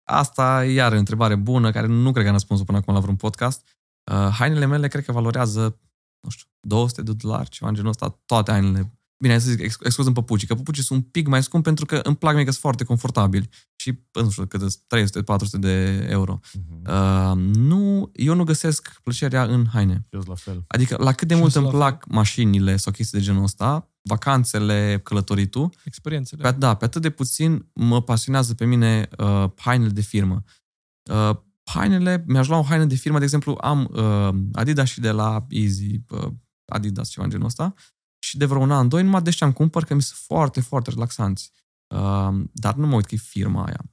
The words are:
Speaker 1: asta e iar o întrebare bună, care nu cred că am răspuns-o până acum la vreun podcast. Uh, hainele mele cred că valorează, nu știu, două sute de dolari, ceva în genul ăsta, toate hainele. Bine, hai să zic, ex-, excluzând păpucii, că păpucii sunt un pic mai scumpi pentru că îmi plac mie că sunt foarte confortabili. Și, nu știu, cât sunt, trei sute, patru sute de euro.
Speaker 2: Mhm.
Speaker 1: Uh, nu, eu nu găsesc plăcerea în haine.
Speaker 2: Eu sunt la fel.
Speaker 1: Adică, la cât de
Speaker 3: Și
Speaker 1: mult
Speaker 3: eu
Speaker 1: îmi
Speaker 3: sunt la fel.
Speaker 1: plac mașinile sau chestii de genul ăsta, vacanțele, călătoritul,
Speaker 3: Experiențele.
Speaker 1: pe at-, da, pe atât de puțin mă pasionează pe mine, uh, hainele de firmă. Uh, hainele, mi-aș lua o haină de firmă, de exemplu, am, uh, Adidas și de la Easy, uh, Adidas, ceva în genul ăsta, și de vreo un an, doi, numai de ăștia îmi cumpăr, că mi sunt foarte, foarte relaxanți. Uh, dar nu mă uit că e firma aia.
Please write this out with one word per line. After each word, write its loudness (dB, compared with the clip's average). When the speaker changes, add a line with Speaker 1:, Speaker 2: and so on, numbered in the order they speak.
Speaker 1:
asta 2
e 2
iar 4
o 4
întrebare 2
bună, 2
care 0
nu 4
cred 2
că 4
am 4
răspuns-o 2
până 0
acum 0
la 4
vreun 0
podcast. -4
Uh, 2
hainele 2
mele 0
cred -4
că -6
valorează, 0
nu -12
știu, -14
două 0
sute -6
de -4
dolari, -6
ceva -8
în 0
genul -2
ăsta, -6
toate 0
hainele. 0
Bine, 2
hai 4
să 0
zic, 0
ex-, -6
excluzând 0
păpucii, -2
că -2
păpucii -6
sunt 0
un -6
pic -2
mai 2
scumpi 0
pentru 0
că -2
îmi 0
plac 2
mie 4
că 0
sunt -4
foarte -2
confortabili. 0
Și, -6
nu 0
știu, -4
cât -6
sunt, -2
trei 2
sute, -4
patru 0
sute -4
de 0
euro. -2
Speaker 2:
Mhm. -10
Speaker 1:
Uh, 2
nu, 2
eu 0
nu 2
găsesc -2
plăcerea -2
în 2
haine. 2
Speaker 2:
Eu -10
sunt -10
la -10
fel. -10
Speaker 1:
Adică, 0
la 2
cât -4
de 2
Speaker 3:
Și 4
Speaker 1:
mult 4
Speaker 3:
eu 4
Speaker 1:
îmi 2
Speaker 3:
sunt 2
la 4
fel. -2
Speaker 1:
plac -10
mașinile 2
sau -4
chestii -4
de 0
genul 2
ăsta, -2
vacanțele, 0
călătoritul, -2
Speaker 3:
Experiențele. -8
Speaker 1:
pe 0
at-, 0
da, 2
pe -2
atât -2
de 0
puțin -2
mă 2
pasionează 0
pe -2
mine, 2
uh, 2
hainele 0
de -2
firmă. -2
Uh, 2
hainele, 0
mi-aș 2
lua 2
o 2
haină 2
de 2
firmă, 0
de 2
exemplu, 0
am, 0
uh, 2
Adidas 0
și -10
de 0
la -2
Easy, -2
uh, -8
Adidas, -6
ceva -8
în -2
genul -4
ăsta, -4
și -10
de 0
vreo 0
un 2
an, 2
doi, 2
numai 2
de 0
ăștia 0
îmi 2
cumpăr, 0
că -4
mi 2
sunt -4
foarte, 0
foarte -4
relaxanți. -4
Uh, 0
dar -4
nu 0
mă 2
uit 2
că -8
e -2
firma -4
aia. -8